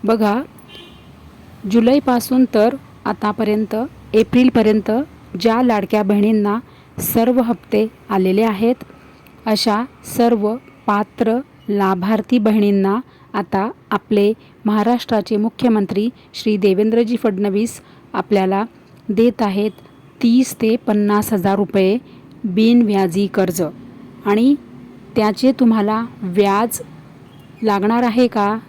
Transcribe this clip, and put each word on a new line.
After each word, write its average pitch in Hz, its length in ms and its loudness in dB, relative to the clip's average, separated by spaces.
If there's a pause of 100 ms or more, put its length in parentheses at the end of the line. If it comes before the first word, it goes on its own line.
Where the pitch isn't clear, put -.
बघा, 220 380 0 (1300)
जुलैपासून 247 800 2
तर 226 220 2 (300)
आतापर्यंत, 208 680 -4 (380)
एप्रिलपर्यंत 220 760 2 (500)
ज्या 226 220 0
लाडक्या 214 400 0
बहिणींना 208 560 0 (420)
सर्व 240 400 0
हप्ते 220 460 -2 (220)
आलेले 190 340 0
आहेत, 226 320 0 (720)
अशा 214 380 0 (340)
सर्व 233 380 2 (300)
पात्र 214 520 -2 (320)
लाभार्थी 196 680 0
बहिणींना 202 600 2 (340)
आता 196 360 -4 (220)
आपले 208 420 0 (320)
महाराष्ट्राचे 214 720 0
मुख्यमंत्री 214 720 -2 (240)
श्री 214 240 -2
देवेंद्रजी 214 600 2
फडणवीस 208 640 -2 (320)
आपल्याला 190 500 0 (460)
देत 226 320 0
आहेत 202 300 -2 (520)
तीस 247 380 2
ते 220 140 2
पन्नास 208 580 0
हजार 196 220 0
रुपये 196 420 0 (460)
बिनव्याजी 202 840 2
कर्ज. 185 340 -2 (640)
आणि 233 300 2 (600)
त्याचे 214 360 2
तुम्हाला 220 520 0 (180)
व्याज 202 600 0 (840)
लागणार 214 400 0
आहे 240 240 2
का? 214 300 -2 (120)